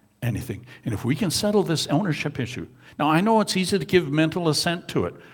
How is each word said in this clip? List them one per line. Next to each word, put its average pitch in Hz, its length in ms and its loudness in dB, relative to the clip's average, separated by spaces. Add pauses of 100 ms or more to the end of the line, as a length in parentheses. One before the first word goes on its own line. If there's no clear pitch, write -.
(220)
anything. 101 460 -6 (180)
And 117 80 -4
if 98 100 -6
we 120 120 0
can 165 160 -2
settle 208 320 2
this 156 240 -2
ownership 156 520 -2
issue, 120 280 -6 (320)
now 147 100 2
I 156 120 4
know 220 200 4
it's 202 160 0
easy 185 220 0
to 151 60 -4
give 160 260 4
mental 160 380 2
assent 170 400 0
to 107 160 0
it. 85 100 -6 (180)